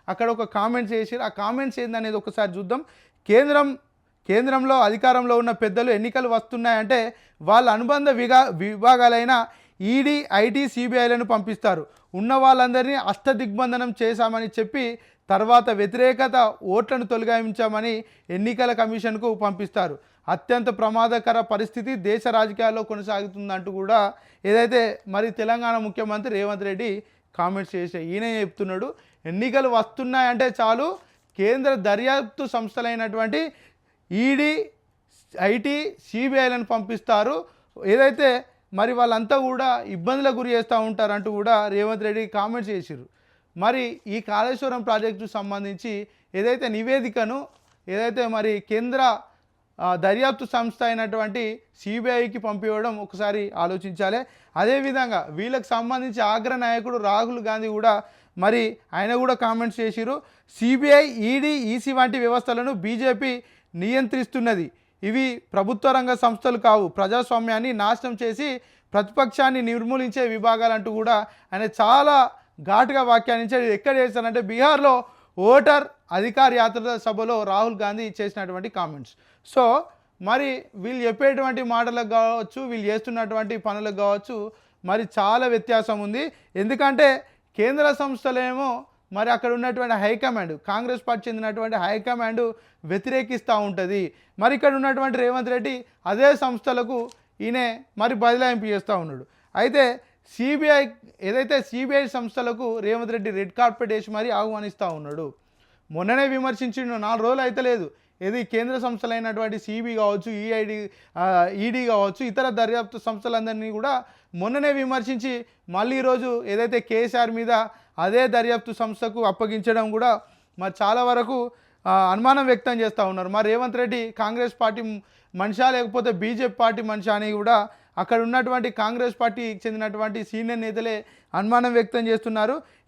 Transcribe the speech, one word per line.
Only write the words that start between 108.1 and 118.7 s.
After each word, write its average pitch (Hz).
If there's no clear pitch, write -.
ఏది 220
కేంద్ర 240
సంస్థలైనటువంటి 226
సీబీ 226
కావచ్చు, 208
ఈఐడి, 214
ఆ, 180
ఈడీ 233
కావచ్చు, 208
ఇతర 247
దర్యాప్తు 233
సంస్థలందరినీ 220
కూడా 240
మొన్ననే 254
విమర్శించి 254
మళ్ళీ 220
ఈరోజు 247
ఏదైతే 226
కేసీఆర్ 233
మీద 226
అదే 220
దర్యాప్తు 233